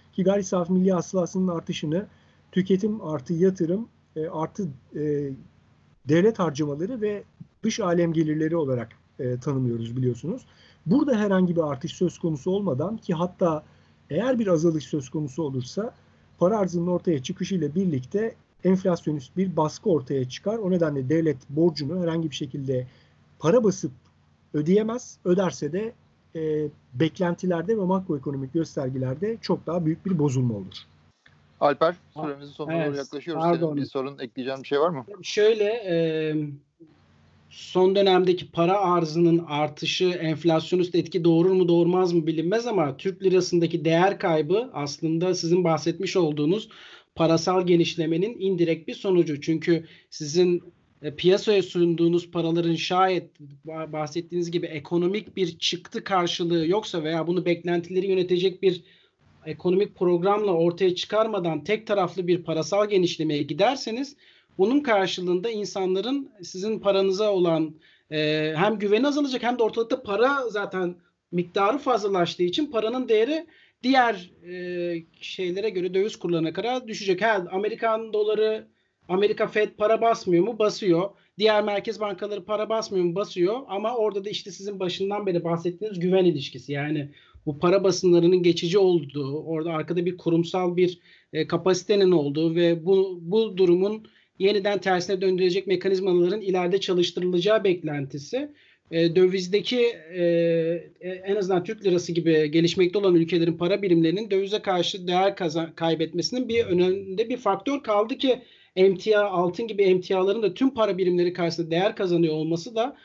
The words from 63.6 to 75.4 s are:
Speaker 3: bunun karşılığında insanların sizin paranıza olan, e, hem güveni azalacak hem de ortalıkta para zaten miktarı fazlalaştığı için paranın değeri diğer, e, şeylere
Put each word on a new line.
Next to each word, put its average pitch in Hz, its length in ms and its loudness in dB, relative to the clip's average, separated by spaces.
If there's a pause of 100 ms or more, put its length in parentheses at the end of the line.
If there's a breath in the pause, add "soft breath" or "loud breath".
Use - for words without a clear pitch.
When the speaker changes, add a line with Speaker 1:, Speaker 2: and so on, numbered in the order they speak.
Speaker 3:
bunun 226 220 4
karşılığında 190 720 0
insanların 208 800 -4 (140)
sizin 190 360 -6
paranıza 196 520 2
olan, 160 440 2 (360 soft breath)
e, 156 440 0
hem 202 240 2
güveni 208 280 2
azalacak 269 360 -2
hem 240 160 -2
de 226 40 4
ortalıkta 226 400 -2
para 240 460 0
zaten 185 460 -4 (360 soft breath)
miktarı 196 460 0
fazlalaştığı 196 640 0
için 285 280 -2
paranın 226 380 -2
değeri 262 380 2 (360 soft breath)
diğer, 240 480 2 (160)
e, 175 560 -6 (180)
şeylere 190 480 -4